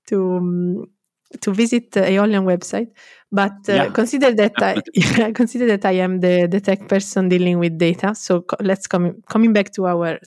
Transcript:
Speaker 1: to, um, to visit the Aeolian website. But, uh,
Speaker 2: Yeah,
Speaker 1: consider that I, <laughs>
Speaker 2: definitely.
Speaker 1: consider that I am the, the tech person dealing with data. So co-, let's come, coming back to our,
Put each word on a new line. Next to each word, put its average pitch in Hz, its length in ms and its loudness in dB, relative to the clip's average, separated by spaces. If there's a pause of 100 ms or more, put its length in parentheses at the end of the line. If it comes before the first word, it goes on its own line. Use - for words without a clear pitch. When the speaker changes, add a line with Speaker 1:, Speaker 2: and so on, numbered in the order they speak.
Speaker 1:
to, 185 280 0
um, 175 480 -2 (560)
to 202 120 -2
visit 233 400 0
the 190 160 2
Aeolian 196 360 2
website. 190 440 -2 (440)
But, 196 360 -2
uh, 202 40 0
Speaker 2:
Yeah, 190 180 2
Speaker 1:
consider 254 440 2
that 214 180 2 (100)
I, 190 120 0 (140)
<laughs> - 60 -16
Speaker 2:
definitely. 220 380 2
Speaker 1:
consider 240 340 0
that 202 180 2
I 190 140 2
am 185 220 0
the, 180 280 4
the 196 120 -2
tech 190 280 -2
person 196 400 0
dealing 180 300 2
with 170 180 -2
data. 170 380 0
So 175 280 -2
co-, - 180 -6
let's 190 260 -2
come, 175 420 -2
coming 226 240 2
back 202 200 0
to 185 140 -4
our, 170 400 -2